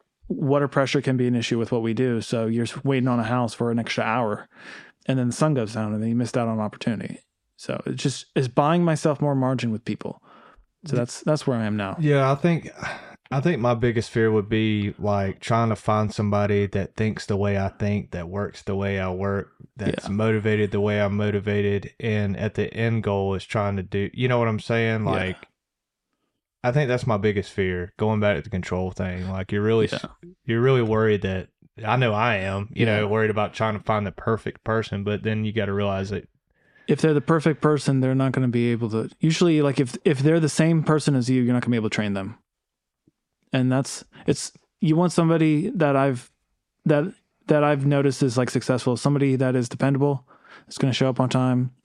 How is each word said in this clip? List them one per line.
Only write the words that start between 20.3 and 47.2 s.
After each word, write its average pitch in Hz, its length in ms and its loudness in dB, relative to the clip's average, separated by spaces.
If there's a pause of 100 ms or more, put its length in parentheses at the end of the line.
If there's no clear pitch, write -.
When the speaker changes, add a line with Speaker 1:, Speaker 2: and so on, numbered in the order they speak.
Speaker 2:
the 104 100 0
way 104 220 0
I'm 101 140 0
motivated, 101 840 0
and 104 360 -2
at 107 180 -4
the - 180 -2
end 113 300 0
goal 98 320 0
is 92 100 -6
trying 101 320 -2
to 95 60 -4
do, 101 320 -4
you 123 140 -2
know 123 100 2
what 117 100 2
I'm 107 120 -2
saying? 113 440 0
Speaker 1:
Yeah. 98 60 0
Speaker 2:
Like, 95 260 -2 (1300)
I 123 100 0
think 147 160 2
that's - 180 0
my 110 100 2
biggest 101 360 -2
fear, 92 460 -4
going 107 220 0
back 104 160 2
to 71 60 -4
the - 80 -16
control 92 400 -4
thing. 92 400 -6
Like, 95 220 -6
you're 104 100 0
really 110 240 2
s-, - 180 -6 (180)
Speaker 1:
Yeah. 175 80 -20 (140)
Speaker 2:
you're 117 160 0
really 127 220 4
worried 110 400 2
that, 95 260 -4 (360)
I 113 120 0
know 123 160 2
I 110 240 2
am, 98 360 -4
you 117 140 0
Speaker 1:
Yeah. 107 140 2
Speaker 2:
know, 107 80 0
worried 107 220 2
about 104 240 -2
trying 107 240 -2
to - 60 -12
find 104 220 0
the 92 60 -6
perfect - 520 -6
person, 110 400 -2
but 101 180 -2
then 107 220 -2
you 107 80 -2
gotta 101 220 -2
realize 98 360 -2
that 92 160 -6 (600)
Speaker 1:
If 147 140 2
they're 156 140 4
the 143 60 4
perfect 160 420 2
person, 143 380 2
they're 131 160 2
not 135 160 0
gonna 131 160 0
be 120 240 2
able 113 180 -2
to, 110 180 -4 (120)
usually, 160 420 4
like, 143 160 2
if, 131 260 0
if 151 140 4
they're 156 220 4
the 156 80 2
same 160 340 4
person 156 320 2
as 123 160 0
you, 127 120 4
you're 120 120 2
not 120 80 0
gonna 120 80 -2
be 123 60 2
able 110 120 0
to - 60 -4
train 104 200 -2
them. 98 220 -6 (1160)
And 127 180 2
that's, - 340 -2 (220)
it's, - 260 -2 (280)
you 156 160 2
want 175 160 2
somebody 160 580 4
that 151 260 2
I've, 135 340 0 (540)
that, 151 280 2 (340)